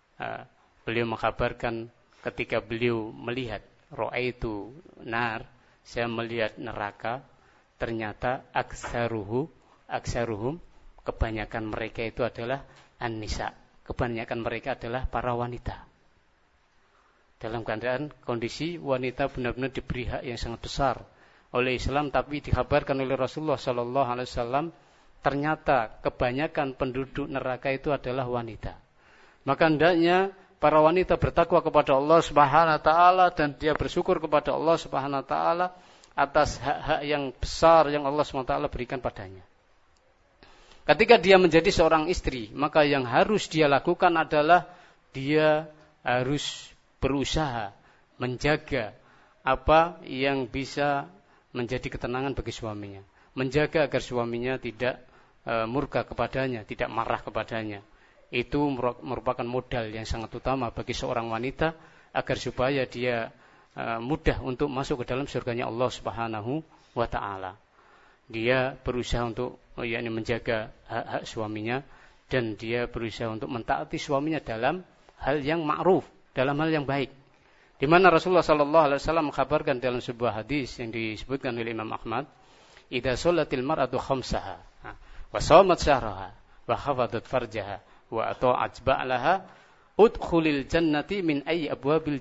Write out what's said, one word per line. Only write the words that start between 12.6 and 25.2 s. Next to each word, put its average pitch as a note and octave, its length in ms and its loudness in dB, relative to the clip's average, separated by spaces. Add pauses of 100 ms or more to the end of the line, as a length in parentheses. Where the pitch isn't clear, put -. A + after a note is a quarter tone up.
an-nisa. A2 480 -6 (320)
Kebanyakan A#2+ 640 -6
mereka A#2 320 -6
adalah B2 320 -6
para A#2+ 240 -2
wanita. A#2+ 480 -8 (1500)
Dalam A2+ 320 -8
keadaan B2+ 560 -4
kondisi B2 560 -6
wanita C3 480 -2
benar-benar B2+ 480 -6
diberi A#2+ 320 -6
hak - 160 -6
yang A#2+ 160 -8
sangat A#2 240 -6
besar C3 320 -2 (560)
oleh B2+ 280 0
Islam, C#3 360 -2
tapi C#3+ 280 -2
dikabarkan C3+ 560 0
oleh C3 160 -2
Rasulullah C3 440 -2
sallallahu B2 520 0
alaihi B2 160 -4
wasallam, B2+ 380 -2 (540)
ternyata C#3+ 840 0